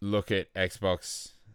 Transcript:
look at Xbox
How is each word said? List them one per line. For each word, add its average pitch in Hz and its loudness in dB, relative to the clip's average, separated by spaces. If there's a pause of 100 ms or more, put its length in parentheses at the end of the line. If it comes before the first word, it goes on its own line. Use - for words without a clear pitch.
look 101 2
at 95 2
Xbox - -2 (220)